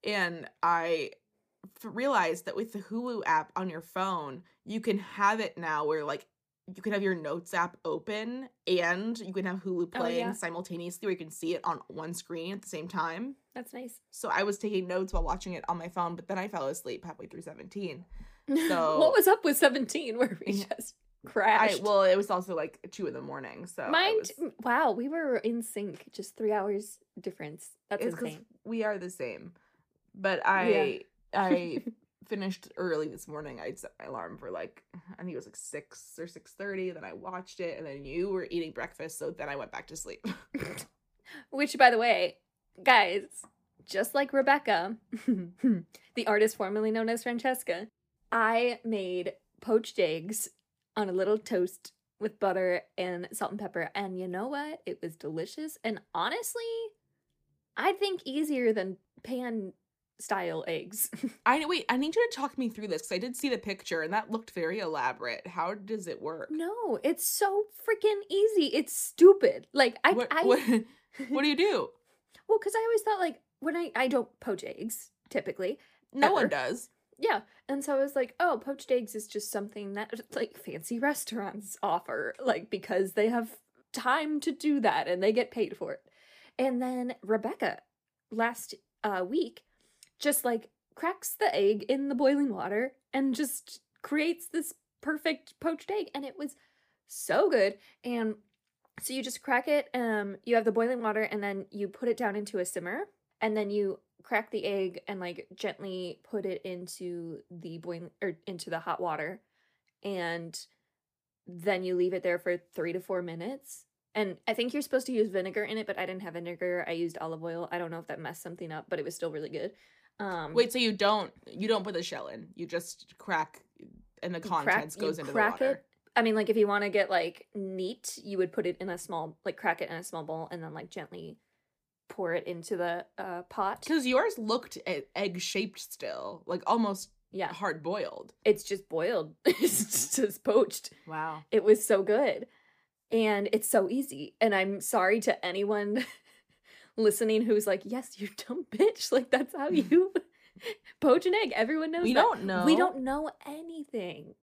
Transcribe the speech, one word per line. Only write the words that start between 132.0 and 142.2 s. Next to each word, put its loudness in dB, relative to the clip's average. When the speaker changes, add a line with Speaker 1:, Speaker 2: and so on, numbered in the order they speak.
Speaker 2:
pour -4
it -2
into -6
the, -2
uh, -8
pot. -2
Speaker 1:
'Cause 0
yours 4
looked -2
e-, -2
egg-shaped -4
still, -8
like, -4
almost 2
Speaker 2:
Yeah. -4
Speaker 1:
hard-boiled. -4
Speaker 2:
It's 6
just -6
boiled. 0
<laughs> -20
It's 4
just 0
poached. 4
Speaker 1:
Wow. -6
Speaker 2:
It 4
was 8
so 6
good. 2